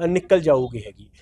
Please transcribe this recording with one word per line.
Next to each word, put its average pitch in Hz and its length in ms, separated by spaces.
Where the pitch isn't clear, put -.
ਅ, 170 40
ਨਿਕਲ 180 320
ਜਾਊਗੀ 127 460
ਹੈਗੀ। - 240